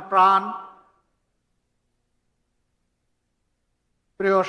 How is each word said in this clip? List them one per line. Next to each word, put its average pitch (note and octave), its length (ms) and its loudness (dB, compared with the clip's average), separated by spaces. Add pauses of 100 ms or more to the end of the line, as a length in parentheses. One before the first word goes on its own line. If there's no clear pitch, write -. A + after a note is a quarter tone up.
(120)
প্রাণ, F#3+ 300 4 (3750)
প্রিয় G3 180 0 (120)